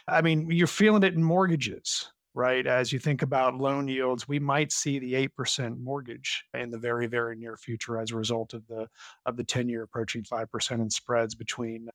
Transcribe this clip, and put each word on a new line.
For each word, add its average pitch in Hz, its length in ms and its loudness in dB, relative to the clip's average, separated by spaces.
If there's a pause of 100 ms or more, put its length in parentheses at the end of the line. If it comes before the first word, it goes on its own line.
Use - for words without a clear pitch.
I 165 140 4
mean, 160 280 4
you're 170 180 6
feeling 214 360 6
it 180 120 4
in 165 80 4
mortgages, 160 840 2 (240)
right? 127 340 2
As 127 260 2
you 131 60 -2
think 147 240 0
about 131 320 2
loan 139 320 0
yields, 127 400 -2
we 143 100 -2
might 147 340 0
see 139 280 -2
the 127 160 -4
eight 135 200 0
percent 123 440 -4
mortgage 127 640 -8 (100)
in 123 160 -6
the 117 80 -8
very, 120 300 -2
very 117 280 -2
near 113 220 -12
future 117 420 -6
as 113 120 -6
a 117 40 -4
result 113 380 -2
of 113 140 -12
the, 113 200 -8 (380)
of 123 120 -4
the 123 60 -2
ten 123 260 -2
year 117 120 -4
approaching 113 420 -6
five 113 280 -6
percent 117 300 -4
in 110 80 -2
spreads 113 440 0
between 113 600 -8